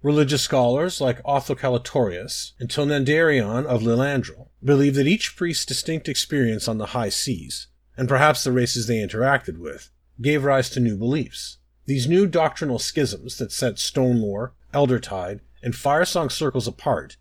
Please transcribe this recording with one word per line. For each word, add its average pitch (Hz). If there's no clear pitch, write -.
Religious 147
scholars 139
like 127
Otho 139
Calatorius 120
and 120
Tonandarion 143
of 123
Lilandril 127
believe 139
that 139
each 202
priest's 170
distinct 156
experience 120
on 110
the 104
high 113
seas, -
and 127
perhaps 139
the 131
races 123
they 117
interacted 110
with, 76
gave 139
rise 135
to -
new 113
beliefs. 123
These 135
new 180
doctrinal 160
schisms -
that 110
set 117
Stone 127
Lore, 107
Elder 127
Tide, 95
and 123
Firesong 156
circles 135
apart 107